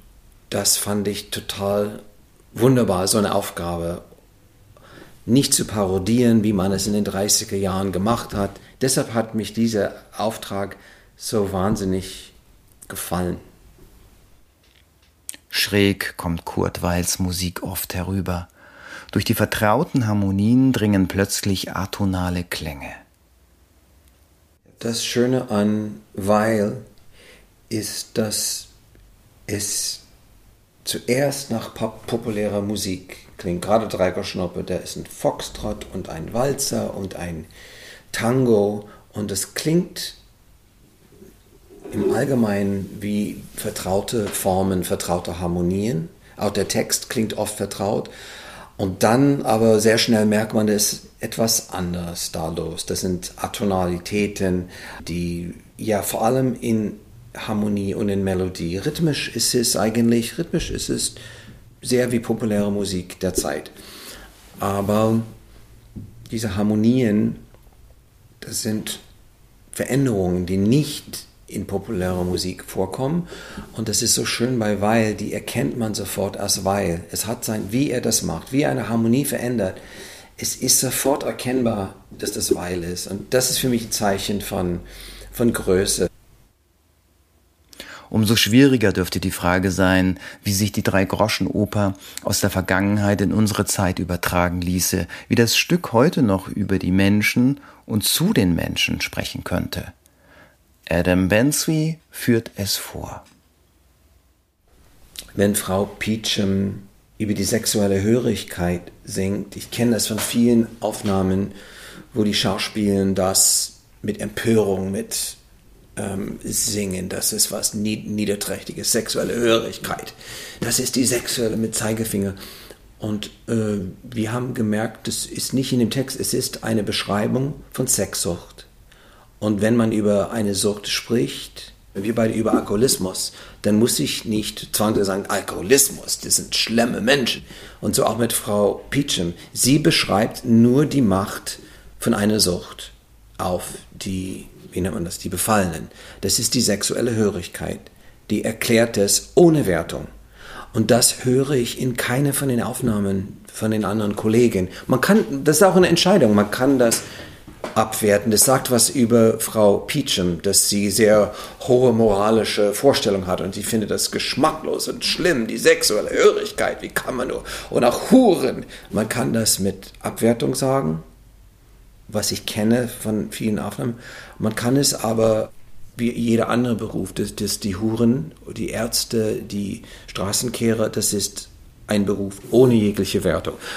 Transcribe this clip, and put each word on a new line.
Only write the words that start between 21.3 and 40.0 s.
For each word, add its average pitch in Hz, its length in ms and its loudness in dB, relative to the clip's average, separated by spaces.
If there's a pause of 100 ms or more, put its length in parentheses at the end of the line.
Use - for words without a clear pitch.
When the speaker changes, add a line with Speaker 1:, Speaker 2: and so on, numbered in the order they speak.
Speaker 2:
atonale 90 720 -2
Klänge. 76 480 -10 (1900)
Speaker 1:
Das 117 220 -4
Schöne 127 480 0
an 107 520 0 (100)
Weil 107 680 0 (880)
ist, - 480 -6
dass - 500 -4 (800)
es - 540 -6 (840)
zuerst 135 640 -2
nach 113 220 -4
pop-, - 340 -8
populärer 104 540 -2
Musik 101 560 -6 (220)
klingt. 87 240 -4
Gerade 113 260 2
Dreigroschenoper, 92 760 -2
da 90 140 -4
ist - 200 -8
ein 78 100 -12
Foxtrott - 880 -6
und 90 160 -10
ein 82 240 -10
Walzer 117 600 -2
und 95 220 -8
ein 85 300 -8 (680)
Tango. 113 760 2 (260)
Und 104 180 -6
es - 220 -6
klingt - 600 -2 (1800)